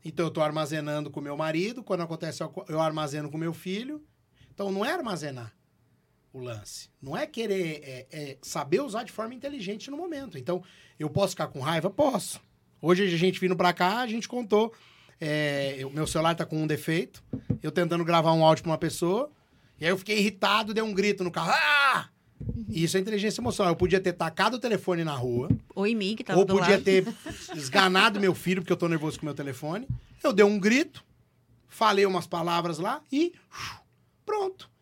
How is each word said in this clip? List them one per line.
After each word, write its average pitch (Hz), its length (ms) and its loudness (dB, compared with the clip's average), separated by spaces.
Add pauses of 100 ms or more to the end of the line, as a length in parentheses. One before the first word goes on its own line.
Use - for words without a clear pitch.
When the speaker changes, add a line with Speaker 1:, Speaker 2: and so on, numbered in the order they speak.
Speaker 1:
Então 160 240 -4
eu 156 40 -4
tô 165 100 -2
armazenando 151 720 -2
com - 80 -10
meu 143 160 -8
marido, 170 480 -2
quando 180 180 -2
acontece 165 400 -8
algo, 175 280 -10
eu 156 100 -2
armazeno 151 500 -2
com 151 80 -8
meu 165 160 -4
filho. 233 480 -8 (520)
Então 196 180 -6
não 196 140 -2
é 277 80 -2
armazenar 151 600 -8 (800)
o 131 80 -16
lance. 117 500 -14 (120)
Não 135 140 -10
é 285 120 -4
querer, 190 560 -4
é, 131 280 -16
é 147 300 -12
saber 151 400 -2
usar 240 220 -6
de 208 80 -14
forma 226 220 -8
inteligente 247 580 -10
no 285 60 -10
momento. 294 400 -10
Então, 170 260 -4 (360)
eu 151 100 -4
posso 190 220 2
ficar 156 160 -4
com - 120 -10
raiva? 156 300 0
Posso. 262 500 0 (420)
Hoje 180 220 4
a 170 140 2
gente 185 220 2
vindo 185 160 2
pra 175 180 4
cá, 185 260 2
a 247 80 -2
gente 220 200 -6
contou. 220 460 0 (460)
É, 147 600 -2
eu, 135 100 -6
meu 151 180 -2
celular 165 280 2
tá 165 100 -4
com 156 160 -6
um 156 60 0
defeito. 160 560 -2 (380)
Eu 151 100 -4
tentando 170 340 0
gravar 165 280 4
um 160 120 6
áudio 156 180 6
pra 165 80 -2
uma 160 60 0
pessoa. 180 540 -2 (480)
E 151 60 -4
aí 170 60 4
eu 190 60 2
fiquei 208 220 -2
irritado, 214 540 2
dei 220 100 0
um 220 100 -4
grito 196 300 2
no 175 80 -2
carro. 170 220 0
"Ah!" 294 560 4 (300)
Speaker 2:
Uhum. - 300 -8
Speaker 1:
Isso 165 280 0
é - 20 4
inteligência 208 420 -2
emocional. 208 320 2
Eu - 20 2
podia 180 240 2
ter 185 140 -2
tacado 190 440 0
o - 20 -6
telefone 185 440 0
na 156 120 -2
rua. 123 340 -2 (240)
Speaker 3:
Ou 196 140 -2
em 233 80 0
mim, 208 200 -2
que - 80 -10
tava 185 140 2
Speaker 1:
Ou 190 80 8
Speaker 3:
do 190 100 0
Speaker 1:
podia 185 200 6
Speaker 3:
lado. - 80 0
Speaker 1:
ter 190 200 4 (520)
esganado 190 640 4
meu 185 160 4
filho, 185 260 -2
porque 180 100 -2
eu 175 60 2
tô 175 100 -2
nervoso 156 320 -2
com - 40 -10
o - 20 -6
meu 147 80 -6
telefone. 151 540 -8 (360)
Eu 294 80 4
dei 208 140 8
um 208 140 4
grito, 226 440 2 (640)
falei 202 380 4
umas 185 220 0
palavras 170 500 0
lá 226 240 -4 (100)
e 330 220 2 (880)
pronto. 392 460 -6 (120)